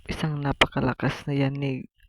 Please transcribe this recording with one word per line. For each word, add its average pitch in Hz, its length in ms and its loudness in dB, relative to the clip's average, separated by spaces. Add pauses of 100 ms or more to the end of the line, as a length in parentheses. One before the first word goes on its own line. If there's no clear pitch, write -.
isang 151 320 -2
napakalakas - 880 0
na 139 80 0
yanig 139 480 0 (240)